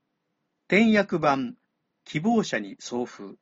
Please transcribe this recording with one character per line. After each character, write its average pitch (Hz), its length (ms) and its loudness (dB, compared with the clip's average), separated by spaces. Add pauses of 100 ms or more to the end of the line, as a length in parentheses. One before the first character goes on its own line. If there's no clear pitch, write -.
(680)
点 214 280 4
訳 196 220 0
版、 135 400 0 (480)
希 156 160 -6
望 214 220 2
者 123 160 -4
に 101 200 -10
送 123 260 -6
付。 98 360 -16